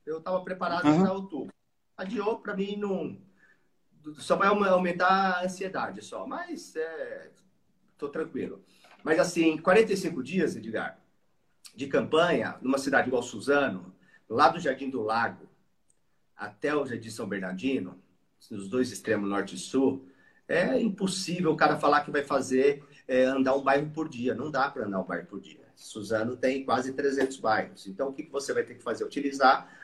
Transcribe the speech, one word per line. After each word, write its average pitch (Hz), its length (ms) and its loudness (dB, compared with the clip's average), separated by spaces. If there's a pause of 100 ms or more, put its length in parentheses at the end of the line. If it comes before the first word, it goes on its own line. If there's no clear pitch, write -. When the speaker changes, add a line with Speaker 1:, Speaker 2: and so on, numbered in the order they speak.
Speaker 1:
Eu 160 140 -6
tava 185 220 -4
preparado 175 440 -2
Speaker 2:
Uhum. 156 160 6
Speaker 1:
pra 190 100 4
outubro. 190 400 -8 (440)
Adiou, 202 420 -4
pra 202 160 -8
mim, 202 220 -4
não, 190 420 -4 (1000)
só - 180 0
vai 196 100 2
aume-, 202 220 4
aumentar 180 400 4
a 190 360 4
ansiedade, 143 560 -6
só. 104 280 -12
Mas, 339 480 -10
é, 127 540 -8 (680)
tô 143 100 -6
tranquilo. - 540 -6 (400)
Mas, 160 160 2
assim, 165 400 4
quarenta 202 340 6
e 185 40 0
cinco 156 260 -4
dias, 156 320 0
Edgar, 107 420 -8 (800)
de 143 120 -8
campanha, 135 760 2
numa 131 180 0
cidade 131 280 2
igual 123 160 0
Suzano, 117 720 0 (340)
lá 139 200 6
do 165 100 -2
Jardim 131 320 -4
do 127 100 -4
Lago 110 460 -2 (880)
até 127 380 -4
o 143 100 0
Jardim 113 240 -6
São 113 200 -8
Bernardino, 95 680 -4 (540)
nos 98 180 -10
dois 123 220 0
extremos 104 380 -2
norte 98 260 -2
e 95 40 -10
sul, - 460 0 (440)
é 240 320 2
impossível 185 720 0
o 147 40 0
cara 151 220 4
falar 147 220 4
que 147 100 -6
vai 147 120 0
fazer, 135 600 2 (240)
é, 127 180 4
andar 135 300 4
um 139 80 0
bairro 143 280 2
por 156 180 -4
dia. 120 260 -2
Não - 160 -6
dá 135 200 0
pra 120 160 -6
andar 95 140 -2
um 90 40 -2
bairro 87 220 -6
por 98 140 -12
dia. 80 200 -20 (160)
Suzano 110 600 -4
tem 135 280 0
quase 131 300 0
trezentos 135 440 0
bairros. 104 480 -2
Então, 117 220 -6
o 139 40 -8
que 139 120 -10
que - 80 -20
você 139 200 -4
vai 120 120 0
ter 117 100 -16
que - 80 -20
fazer? 123 220 -4
Utilizar 135 640 2 (140)